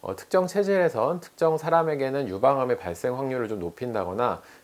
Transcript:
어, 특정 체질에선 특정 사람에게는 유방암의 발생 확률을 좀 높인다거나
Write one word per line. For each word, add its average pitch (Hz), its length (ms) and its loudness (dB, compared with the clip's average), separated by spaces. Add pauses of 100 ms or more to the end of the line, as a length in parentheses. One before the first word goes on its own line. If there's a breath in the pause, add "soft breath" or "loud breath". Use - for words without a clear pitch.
어, - 140 -6
특정 185 300 2
체질에선 175 720 2
특정 160 380 0
사람에게는 151 680 0
유방암의 127 500 2
발생 123 400 -4
확률을 131 300 -4
좀 107 100 -4
높인다거나 98 880 -4 (200 loud breath)